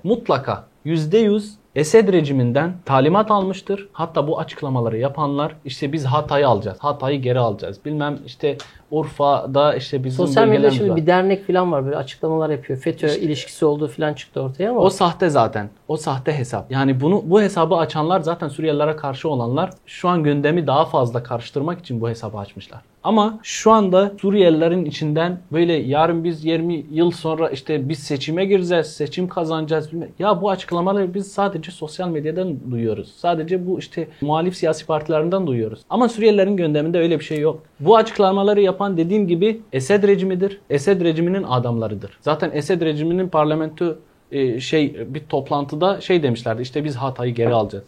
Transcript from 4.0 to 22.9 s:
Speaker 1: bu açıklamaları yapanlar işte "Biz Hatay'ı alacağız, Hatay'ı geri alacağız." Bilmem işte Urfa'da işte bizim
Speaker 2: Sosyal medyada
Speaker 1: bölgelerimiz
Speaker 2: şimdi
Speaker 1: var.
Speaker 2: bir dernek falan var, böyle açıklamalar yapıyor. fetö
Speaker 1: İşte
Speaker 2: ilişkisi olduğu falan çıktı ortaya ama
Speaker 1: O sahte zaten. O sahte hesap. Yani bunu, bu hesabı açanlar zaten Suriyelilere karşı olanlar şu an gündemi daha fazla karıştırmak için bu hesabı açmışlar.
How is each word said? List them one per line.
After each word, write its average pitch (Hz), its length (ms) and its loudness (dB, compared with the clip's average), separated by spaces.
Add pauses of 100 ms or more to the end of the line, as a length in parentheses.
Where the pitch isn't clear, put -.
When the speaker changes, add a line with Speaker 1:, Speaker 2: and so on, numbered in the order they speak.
Speaker 1:
bu 156 120 -2
açıklamaları 127 580 -4
yapanlar 143 580 -4 (100)
işte 139 280 -6
"Biz 156 120 -2
Hatay'ı 143 420 0
alacağız, 101 320 0
Hatay'ı 139 420 -4
geri 123 180 0
alacağız." 101 460 -4
Bilmem 147 400 -4
işte 135 320 -4 (340)
Urfa'da 143 840 2
işte 131 280 -4
bizim 131 220 -2
Speaker 2:
Sosyal - 180 4
medyada 220 100 6
Speaker 1:
bölgelerimiz - 240 4
Speaker 2:
şimdi 202 140 2
Speaker 1:
var. 170 60 2
Speaker 2:
bir 156 100 0
dernek 185 400 2
falan 180 240 2
var, 139 140 0
böyle 139 120 -4
açıklamalar 160 520 -2
yapıyor. 135 300 -4
fetö 160 280 -2
Speaker 1:
İşte 147 140 0
Speaker 2:
ilişkisi 156 440 -2
olduğu 147 220 2
falan 151 260 -4
çıktı - 280 -10
ortaya 135 300 -4
ama 240 80 0
Speaker 1:
O 185 100 6
sahte 180 400 2
zaten. 110 400 2 (180)
O - 100 -4
sahte 139 360 -4
hesap. 117 380 -6
Yani 131 300 2
bunu, 175 240 2
bu 185 160 6
hesabı 180 340 2
açanlar 160 460 0
zaten 165 260 -4
Suriyelilere 151 480 -2
karşı 147 340 -6
olanlar 135 400 -2 (160)
şu - 240 -4
an 175 140 2
gündemi 147 440 0
daha 139 180 4
fazla 127 380 0
karıştırmak 165 560 -6
için 117 220 -8
bu 117 80 -2
hesabı 110 280 -8
açmışlar. - 440 -16 (220)